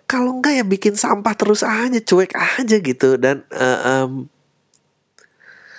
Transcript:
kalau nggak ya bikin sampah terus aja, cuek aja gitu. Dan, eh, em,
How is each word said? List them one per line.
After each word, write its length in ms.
kalau 320
nggak 180
ya 60
bikin 320
sampah 400
terus 240
aja, 400
cuek 320
aja 480
gitu. 400
Dan, 320
eh, 340
em, 380